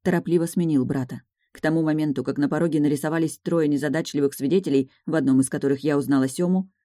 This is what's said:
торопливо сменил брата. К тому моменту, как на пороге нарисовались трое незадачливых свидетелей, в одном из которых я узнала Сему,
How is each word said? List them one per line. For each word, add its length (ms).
торопливо 440
сменил 380
брата. 380
К 80
тому 220
моменту, 400
как 160
на 100
пороге 320
нарисовались 580
трое 300
незадачливых 680
свидетелей, 560
в 80
одном 260
из 80
которых 340
я 160
узнала 300
Сему, 420